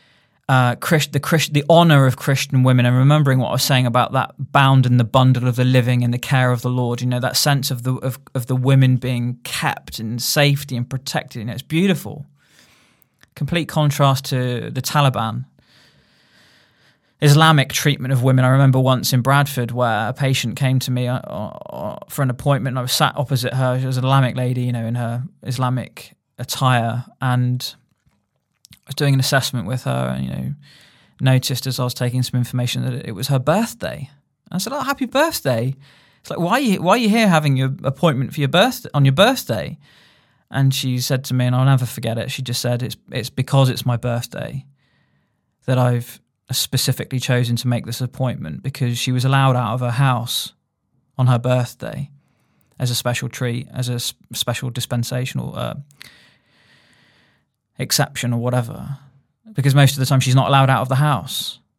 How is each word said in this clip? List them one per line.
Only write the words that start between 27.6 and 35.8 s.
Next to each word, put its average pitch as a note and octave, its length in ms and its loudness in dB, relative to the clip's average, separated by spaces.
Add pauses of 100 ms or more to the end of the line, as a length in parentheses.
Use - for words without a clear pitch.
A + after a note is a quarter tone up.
I - 160 -20
was - 80 -12
doing C#3+ 180 2
an C3+ 60 2
assessment C3+ 480 -2
with B2 160 -6
her, B2+ 320 -4
and, - 80 -6
you - 80 -6
know, C3 220 -8 (640)
noticed C3 480 0
as B2 100 -6
I B2+ 60 -4
was B2 100 -6
taking B2 300 -2
some B2 140 -4
information B2 460 -4
that B2 220 -6
it A#2 60 -10
was B2 160 -8
her C#3+ 100 2
birthday. D3 720 -2 (400)
And - 60 -6
I - 20 -2
said, A3+ 140 -6
"Oh, C#4+ 80 -6
happy C4+ 260 -4
birthday." C#3 720 -2 (440)